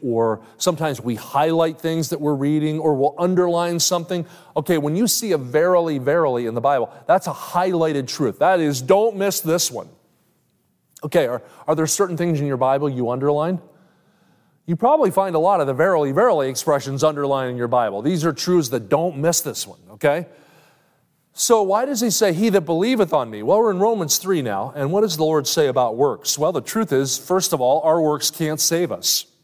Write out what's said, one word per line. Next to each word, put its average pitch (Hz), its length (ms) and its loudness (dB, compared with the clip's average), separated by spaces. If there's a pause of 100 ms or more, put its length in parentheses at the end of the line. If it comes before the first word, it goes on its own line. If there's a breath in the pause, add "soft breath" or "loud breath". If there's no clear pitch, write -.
or 113 400 0 (160 loud breath)
sometimes 151 420 -2
we 117 140 -4
highlight 160 640 0
things 165 300 -4
that 156 100 -6
we're 147 140 0
reading, 151 440 -2
or 156 160 0
we'll 135 240 0
underline 175 600 0
something. 170 460 -2 (280 loud breath)
Okay, 160 220 0
when 147 180 0
you 214 140 2
see 214 240 -2
a 156 60 2
"verily, 156 600 2
verily" 131 480 0
in 113 80 -4
the 120 60 -2
Bible, 131 320 0 (140 loud breath)
that's 180 200 2
a 156 60 -6
highlighted 165 720 -2
truth. 127 320 -4
That 180 220 4
is, 143 220 0
don't 202 340 4
miss 190 240 -2
this 165 320 0
one. 95 160 -12 (1120)
Okay, 151 240 2
are, 120 160 -4 (240 loud breath)
are 156 80 2
there 156 120 0
certain 180 300 -2
things 170 220 0
in 143 80 -2
your 135 120 -2
Bible 139 300 0
you 123 200 -2
underline? 147 520 0 (1080 soft breath)
You 170 100 -2
probably 262 340 4
find 190 240 0
a 160 40 2
lot 180 220 2
of 139 60 0
the 135 80 -2
"verily, 151 380 2
verily" 165 380 2
expressions 139 520 -2
underlined 139 480 0
in 123 60 -6
your 120 120 -2
Bible. 110 340 0
These 165 240 -2
are 160 80 0
truths 170 360 0
that 113 200 -6
don't 160 280 0
miss 165 220 0
this - 260 -8
one, 98 140 -20 (120)
okay? 151 340 0 (1080 soft breath)
So 226 260 2
why 202 220 0
does 269 160 -4
he 233 100 0
say, 190 220 2
"He 208 180 0
that 190 100 4
believeth 180 520 0
on 131 160 0
me"? 107 140 -10
Well, 165 160 4
we're 220 140 2
in 180 80 -2
Romans 202 380 0
three 185 220 0
now, 110 360 -4
and 143 160 -2
what 202 80 2
does 185 160 0
the 156 80 0
Lord 156 240 0
say 151 180 2
about 123 300 0
works? 135 420 0
Well, 160 140 0
the 143 80 -2
truth 220 320 -4
is, 135 260 0
first 185 340 0
of 143 80 -2
all, 139 220 2
our 160 180 4
works 151 300 0
can't 151 300 -4
save 165 320 0
us. - 340 -4 (160)